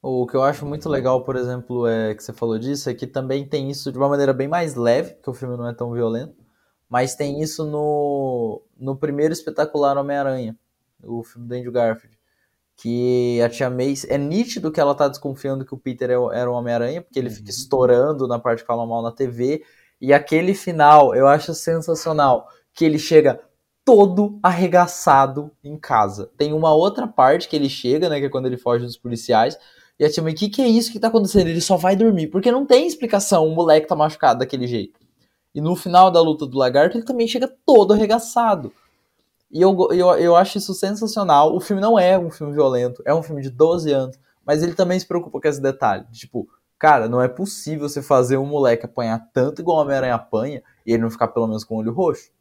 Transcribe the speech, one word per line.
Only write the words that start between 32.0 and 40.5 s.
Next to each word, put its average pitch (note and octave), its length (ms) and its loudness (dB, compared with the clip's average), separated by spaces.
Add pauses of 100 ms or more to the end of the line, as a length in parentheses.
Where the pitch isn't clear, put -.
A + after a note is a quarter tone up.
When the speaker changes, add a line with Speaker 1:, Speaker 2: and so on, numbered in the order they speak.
Speaker 1:
porque G3 240 0
não C4+ 160 0
tem C4 220 6
explicação, G3 580 0
o D#3+ 80 0
moleque D#3 320 4
tá F3+ 80 -2
machucado D3+ 460 0
daquele B2+ 260 -6
jeito. A#2 320 -8 (560)
E D3+ 60 -8
no E3 160 0
final F3+ 340 6
da E3+ 100 4
luta D#3 260 2
do B2+ 120 -6
lagarto, C#3 400 2
ele A3+ 60 -8
também A#3 240 -2
chega B3 180 -4 (180)
todo G#3 300 8
arregaçado. G#3+ 760 0 (800)
E D#3+ 120 0
eu F#3+ 100 6
go-, F3+ 200 2
eu, F3+ 160 4 (100)
eu E3+ 160 4
acho F#3+ 240 4